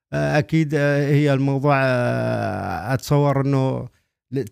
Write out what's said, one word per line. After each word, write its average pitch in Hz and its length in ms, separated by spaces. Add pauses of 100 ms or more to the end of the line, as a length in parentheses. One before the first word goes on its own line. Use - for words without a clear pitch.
(140)
آه، 147 240
أكيد، 151 380
آه، 143 320
هي 143 260
الموضوع، 139 500
آه، 117 1120
أتصور 143 520
أنه 131 420 (640)